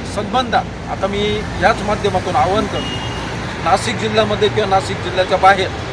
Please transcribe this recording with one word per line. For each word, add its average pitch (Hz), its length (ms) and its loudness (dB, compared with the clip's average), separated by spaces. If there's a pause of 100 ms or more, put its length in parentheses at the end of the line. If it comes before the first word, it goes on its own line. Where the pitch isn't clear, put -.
(160)
संबंधात 208 480 0 (280)
आता - 160 -2
मी 208 340 0 (200)
याच 180 200 4
माध्यमातून 196 540 0
आवाहन 185 300 2
करतो, 147 380 -4 (600)
नाशिक 202 320 2
जिल्ह्यामध्ये 214 540 2
किंवा 208 200 0
नाशिक 190 280 2
जिल्ह्याच्या 180 400 0
बाहेर 190 300 6 (240)